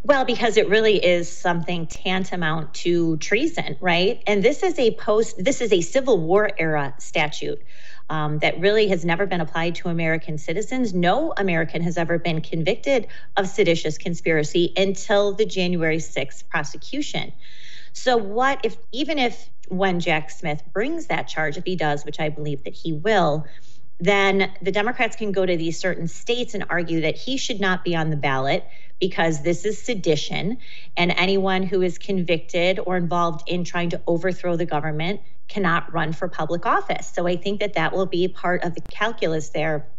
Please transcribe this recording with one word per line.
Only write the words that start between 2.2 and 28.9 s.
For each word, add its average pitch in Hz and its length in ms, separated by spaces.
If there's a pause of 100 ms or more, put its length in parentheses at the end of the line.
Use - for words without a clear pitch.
to 170 440
treason, 202 640
right? 185 460
And 202 160
this 294 220
is 359 120
a 233 200
post, 220 480
this 262 160
is 220 120
a 175 80
Civil 247 380
War 190 400
era 151 400
statute, 147 640 (480)
um, 151 300
that 160 180
really 208 300
has 175 160
never 175 200
been 190 160
applied 165 360
to - 120
American 165 480
citizens. 208 560
No 202 440
American 165 460
has 170 140
ever 165 220
been 160 220
convicted 208 680 (300)
of 196 100
seditious 165 500
conspiracy 165 800
until 196 560
the 208 140
January 175 540
sixth - 480
prosecution. 156 840 (600)
So 247 240
what 233 480
if, - 140 (120)
even 294 280
if - 320 (180)
when 185 320
Jack 156 300
Smith 156 420
brings 302 340
that - 220
charge, 156 300
if 175 60
he 185 120
does, 151 280
which 147 140
I 156 120
believe 147 340
that 160 100
he 165 180
will, 156 540 (540)
then 196 500 (120)
the 185 100
Democrats 226 420
can 214 160
go 190 160
to 180 100
these 165 220
certain 170 300
states - 460
and 196 160
argue 165 320
that 156 140
he 262 200
should 226 240
not 185 240
be 175 100
on 160 160
the 151 60
ballot 139 500 (320)